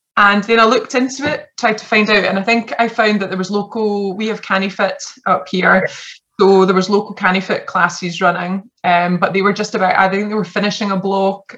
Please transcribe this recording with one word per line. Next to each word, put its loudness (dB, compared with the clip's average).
and 4
then 4
I 8
looked 0
into -2
it, -4
tried 0
to -16
find 2
out, 4
and 0
I -2
think -2
I 2
found 0
that -6
there -6
was -4
local, -4
we -6
have -6
Canifit -2
up -2
here, 2
so 6
there 2
was 0
local 0
Canifit -2
classes -4
running, -2
um, 2
but 0
they 2
were 2
just -6
about, 0
I 4
think -2
they -6
were -2
finishing -4
a -2
block, -2